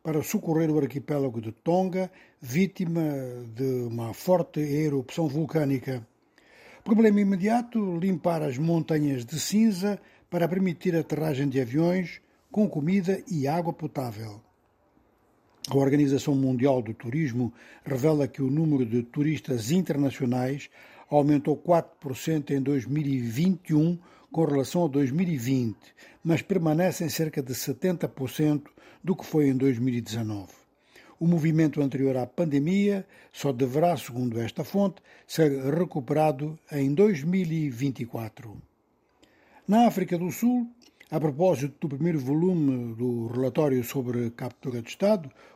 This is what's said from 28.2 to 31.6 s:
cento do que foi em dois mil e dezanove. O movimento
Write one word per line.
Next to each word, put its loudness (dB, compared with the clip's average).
cento 0
do -2
que -12
foi 2
em 2
dois 2
mil 0
e -2
dezanove. -6
O -2
movimento 4